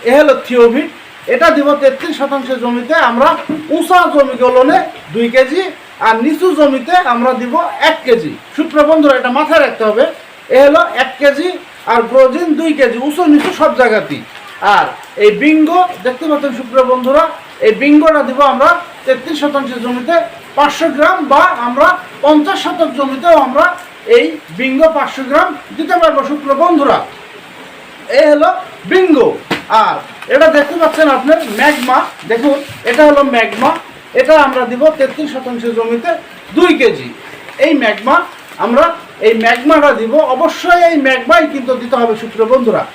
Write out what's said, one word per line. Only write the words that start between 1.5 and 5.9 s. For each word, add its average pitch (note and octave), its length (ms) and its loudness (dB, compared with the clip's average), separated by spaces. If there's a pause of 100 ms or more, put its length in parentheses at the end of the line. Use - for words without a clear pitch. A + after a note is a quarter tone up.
দিব C#4+ 240 2
তেত্রিশ C#4+ 440 -2
শতাংশ C4+ 320 -6
জমিতে A#3+ 440 -4
আমরা C#4+ 420 2 (320)
উঁচা E4+ 460 0
জমিগুলোনে C4 640 2 (340)
দুই A#3 160 -2
কেজি C4 340 0 (380)